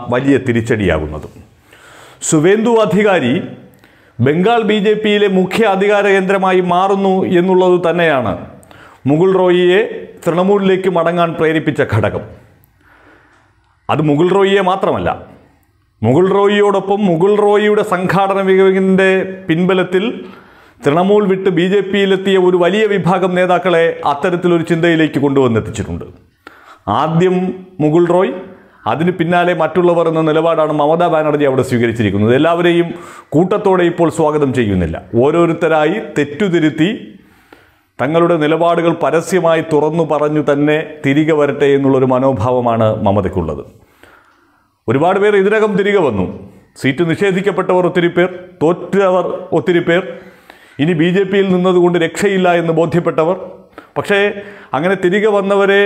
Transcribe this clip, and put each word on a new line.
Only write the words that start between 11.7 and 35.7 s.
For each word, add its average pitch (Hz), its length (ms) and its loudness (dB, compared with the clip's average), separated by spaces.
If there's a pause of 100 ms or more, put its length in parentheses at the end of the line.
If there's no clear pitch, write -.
ഘടകം. 98 280 -2 (1700)
അത് 131 200 0
മുകുൾ 147 260 2
റോയിയെ 196 260 2
മാത്രമല്ല, 180 480 -2 (920)
മുകുൾ 131 240 2 (100)
റോയിയോടൊപ്പം 202 680 0
മുകുൾ 180 300 2
റോയിയുടെ 208 480 2
സംഘാടന 190 580 -2
മികവിൻ്റെ 190 680 2 (380)
പിൻബലത്തിൽ 185 560 0 (840)
തൃണമൂൽ 190 460 2
വിട്ട് 190 260 -2
ബി 170 100 2
ജെ 196 140 0
പിയിലെത്തിയ 190 560 0
ഒരു 180 200 2
വലിയ 180 280 0
വിഭാഗം 185 500 0
നേതാക്കളെ 180 480 2 (280)
അത്തരത്തിലൊരു 175 580 0
ചിന്തയിലേക്ക് 160 500 0
കൊണ്ടുവന്നെത്തിച്ചിട്ടുണ്ട്. 117 840 -2 (960)
ആദ്യം 170 340 2 (440)
മുകുൾ 151 340 2
റോയ്, 190 200 0 (540)
അതിന് 156 320 0
പിന്നാലെ 175 420 2
മറ്റുള്ളവർ 170 500 2
എന്ന 160 180 0
നിലപാടാണ് 156 520 0
മമതാ 165 260 2
ബാനർജി 151 420 0
അവിടെ 131 200 0
സ്വീകരിച്ചിരിക്കുന്നത്. 113 640 0
എല്ലാവരെയും 170 520 2 (420)
കൂട്ടത്തോടെ 185 600 2
ഇപ്പോൾ 165 180 0
സ്വാഗതം 151 440 0
ചെയ്യുന്നില്ല, 92 440 -2 (260)
ഓരോരുത്തരായി 160 760 0 (200)